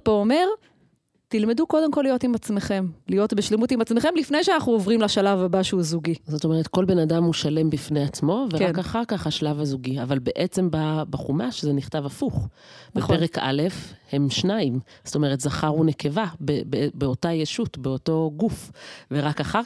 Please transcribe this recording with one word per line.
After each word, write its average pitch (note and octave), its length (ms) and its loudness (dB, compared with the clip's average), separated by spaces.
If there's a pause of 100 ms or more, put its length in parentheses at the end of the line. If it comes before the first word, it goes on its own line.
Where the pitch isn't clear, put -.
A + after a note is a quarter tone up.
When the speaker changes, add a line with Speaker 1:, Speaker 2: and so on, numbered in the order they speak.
Speaker 1:
פה A3+ 80 4
אומר, A3+ 340 4 (840)
"תלמדו A3+ 380 0
קודם D#4 240 2
כל D4 100 0
להיות C4 220 0
עם B3 120 2
עצמכם, G3+ 500 -2 (220)
להיות G3 260 2
בשלמות G#3+ 380 2
עם B3 100 2
עצמכם, A#3 340 0
לפני D4+ 280 0
שאנחנו D#4+ 280 2
עוברים A3 300 2
לשלב G3+ 380 4
הבא F#3 240 2
שהוא F3+ 200 0
זוגי." E3 320 -2 (120)
Speaker 2:
זאת D3+ 160 -4
אומרת, D#3+ 240 2
כל F#3 180 2
בן F3+ 140 4
אדם E3 240 4
הוא E3 100 4
שלם D#3 360 2
בפני D3 340 0
עצמו, E3+ 480 0
ורק D#3 100 0 (140)
Speaker 1:
כן. F3+ 40 -2
Speaker 2:
אחר A3+ 260 -2
כך G3 220 -4
השלב D3+ 320 -2
הזוגי. C3+ 420 -4
אבל C3 180 0
בעצם F3 520 0
ב-, D#3 380 0
בחומש E3+ 520 -4
זה D3 120 0
נכתב C#3 320 -4
הפוך. - 420 -4 (480)
Speaker 1:
נכון. F3+ 200 2
Speaker 2:
בפרק E3 260 0
א' C3+ 200 0 (500)
הם C#3 180 0
שניים, D3+ 500 -2 (260)
זאת - 100 -6
אומרת, C#3 240 2
זכר D3 360 0
ונקבה, D#3+ 500 2 (160)
ב-, C#3+ 280 0
ב-, C3+ 240 0
באותה C#3+ 380 -2
ישות, E3 460 -4
באותו D3+ 600 -2
גוף. - 340 -4 (400)
ורק D3 300 -2
אחר G3 240 -2